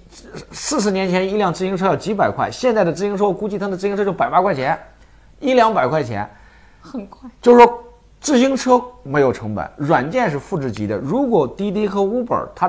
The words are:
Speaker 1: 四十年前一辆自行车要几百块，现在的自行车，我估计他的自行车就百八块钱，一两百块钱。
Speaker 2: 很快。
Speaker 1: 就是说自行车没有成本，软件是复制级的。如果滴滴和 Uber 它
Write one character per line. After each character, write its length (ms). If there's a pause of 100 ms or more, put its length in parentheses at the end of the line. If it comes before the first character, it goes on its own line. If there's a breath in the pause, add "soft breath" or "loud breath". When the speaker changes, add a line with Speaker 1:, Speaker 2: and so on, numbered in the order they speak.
(520)
Speaker 1:
四 280
十 100
年 200
前 180
一 80
辆 160
自 120
行 120
车 80
要 120
几 180
百 160
块， 180
现 240
在 120
的 80
自 100
行 160
车， 80
我 60
估 160
计 100
他 80
的 100
自 120
行 80
车 80
就 80
百 180
八 100
块 140
钱， 240 (640 soft breath)
一 140
两 200
百 120
块 160
钱。 260 (520 soft breath)
Speaker 2:
很 280
快。 200 (120)
Speaker 1:
就 120
是 60
说 260 (360)
自 180
行 180
车 240 (220)
没 180
有 120
成 200
本， 240
软 320
件 220
是 80
复 180
制 140
级 160
的。 100
如 320
果 180
滴 260
滴 160
和 120
Uber 540
它 140